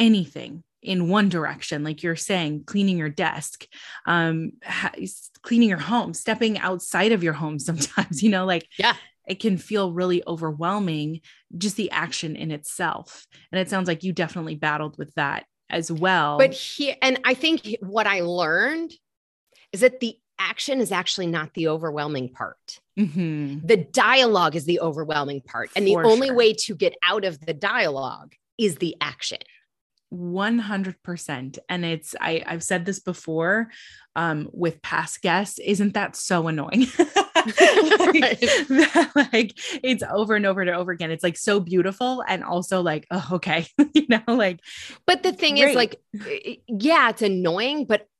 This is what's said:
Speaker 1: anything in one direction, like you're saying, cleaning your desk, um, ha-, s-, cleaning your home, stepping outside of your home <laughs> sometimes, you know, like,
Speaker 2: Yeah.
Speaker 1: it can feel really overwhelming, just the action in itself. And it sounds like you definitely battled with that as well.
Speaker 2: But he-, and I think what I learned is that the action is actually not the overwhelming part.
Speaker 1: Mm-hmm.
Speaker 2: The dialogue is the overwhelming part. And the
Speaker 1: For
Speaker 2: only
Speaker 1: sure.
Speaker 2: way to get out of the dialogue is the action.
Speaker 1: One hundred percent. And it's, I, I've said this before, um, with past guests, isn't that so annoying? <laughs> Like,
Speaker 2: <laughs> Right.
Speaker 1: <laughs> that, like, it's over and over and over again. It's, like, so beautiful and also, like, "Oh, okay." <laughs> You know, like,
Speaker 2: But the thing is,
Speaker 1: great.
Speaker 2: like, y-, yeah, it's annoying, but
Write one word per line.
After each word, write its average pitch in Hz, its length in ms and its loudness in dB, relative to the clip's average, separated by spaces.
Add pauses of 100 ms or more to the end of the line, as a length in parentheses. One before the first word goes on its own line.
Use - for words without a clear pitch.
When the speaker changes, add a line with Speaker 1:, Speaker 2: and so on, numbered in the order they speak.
Speaker 1:
anything 175 640 2 (180)
in 180 260 -2
one 202 200 4
direction, 147 560 -4
like 151 180 -8
you're 170 140 -2
saying, 156 480 -2
cleaning 196 340 0
your 156 100 -2
desk, - 580 -4 (380)
um, 165 460 0 (140)
ha-, - 260 -6 (100)
s-, - 300 -14 (120)
cleaning 233 260 4
your 185 100 0
home, 170 340 -2
stepping 220 460 -2
outside 185 540 0
of 196 100 2
your 165 120 2
home 151 240 -6
<laughs> 147 100 -12
sometimes, 160 520 -2
you 214 100 6
know, 185 160 2
like, 175 220 0 (100)
Speaker 2:
Yeah. 196 180 2 (320)
Speaker 1:
it 190 100 -6
can 196 200 0
feel 196 340 -2
really 180 340 0
overwhelming, 160 920 -4 (360)
just 185 200 -4
the - 160 -4
action 156 420 -4
in 160 160 -6
itself. - 800 -8 (240)
And 185 80 0
it 185 100 -4
sounds 190 160 -2
like 165 160 -2
you 185 100 -4
definitely 160 440 -6
battled 151 420 -4
with 147 160 -12
that 143 320 -4 (240)
as 165 200 -4
well. 165 460 2
Speaker 2:
But 269 160 6
he-, 269 480 -6
and 262 240 2
I 254 100 4
think 277 460 -2
what 202 260 -2
I 196 140 0
learned 180 720 0 (800)
is 190 80 -6
that 254 200 4
the 226 180 -4 (200)
action 226 420 -2
is 196 120 0
actually 180 360 -2
not 156 260 -4
the 160 140 0
overwhelming 151 640 -4
part. - 480 -14 (180)
Speaker 1:
Mm-hmm. 156 680 -2
Speaker 2:
The 214 120 6
dialogue 214 800 2
is 147 100 -8
the 175 140 0
overwhelming 147 600 -4
part. - 340 -10
And 202 120 0
the 190 80 6
Speaker 1:
For 170 120 2
Speaker 2:
only 240 220 6
Speaker 1:
sure. 254 80 -2
Speaker 2:
way 226 160 6
to 214 240 -6
get 180 260 0
out 196 220 0
of 165 160 -4
the 160 140 -6
dialogue 151 800 -2 (240)
is 208 180 2
the 170 240 -4
action. - 380 -8 (720)
Speaker 1:
One 185 500 -2
hundred 196 420 -6
percent. 135 560 -10 (100)
And 175 160 -2
it's, 165 360 -6
I, 165 260 -2
I've 170 160 -8
said 180 220 -2
this 190 160 -4
before, 180 720 -2 (440)
um, 156 380 -2
with 170 300 -2
past - 400 -4
guests, 190 360 0
isn't 202 360 0
that 202 200 -4
so 170 320 0
annoying? 160 460 2
<laughs> - 40 -16 (500)
Like, 359 520 6
Speaker 2:
<laughs> - 0 -
Right. 311 420 4
Speaker 1:
<laughs> - 0 -
that, 302 920 4
like, 226 200 2 (300)
it's 254 200 0
over 214 320 0
and 208 120 2
over 190 160 0
and 180 80 0
over 180 220 -2
again. 170 180 -4
It's, 160 120 -6
like, 170 140 0
so 202 240 2
beautiful 190 640 0
and 185 160 -2
also, 180 380 -2
like, 156 300 -2
"Oh, 160 220 -4
okay." 165 340 -2 (120)
<laughs> 302 160 4
You 302 140 4
know, 226 200 4
like, 208 320 2 (440)
Speaker 2:
But 359 180 2
the 370 100 2
thing 294 260 0
is, 285 60 8
Speaker 1:
great. 277 120 6
Speaker 2:
like, 233 240 0 (140)
y-, 208 440 -8 (100)
yeah, 247 420 4
it's 220 100 -4
annoying, 202 640 0
but 208 240 0 (120)